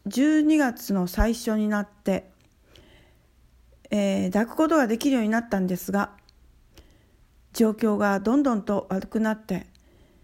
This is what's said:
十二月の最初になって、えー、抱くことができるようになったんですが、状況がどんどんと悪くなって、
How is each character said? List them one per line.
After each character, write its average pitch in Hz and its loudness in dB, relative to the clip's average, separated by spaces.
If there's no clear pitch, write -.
十 294 2
二 302 4
月 240 -2
の 185 0
最 220 0
初 226 -4
に 214 -2
な 208 0
っ 208 -12
て、 - -6
え 196 0
ー、 185 -2
抱 214 2
く - -12
こ 320 4
と 320 2
が 262 4
で 226 -2
き 285 0
る 269 4
よ 240 2
う - 0
に 214 -2
な 226 0
っ 233 -8
た 196 -2
ん 185 0
で 180 -2
す - -8
が、 202 -2
状 220 2
況 214 0
が 202 2
ど 214 0
ん 294 4
ど 269 0
ん 202 -2
と 202 -4
悪 190 -4
く 220 -4
な 220 0
っ 214 -12
て、 185 -6